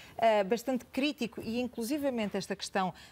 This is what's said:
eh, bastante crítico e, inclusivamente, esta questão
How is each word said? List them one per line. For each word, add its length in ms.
eh, 260
bastante 420
crítico 560
e, 180
inclusivamente, 760
esta 200
questão 360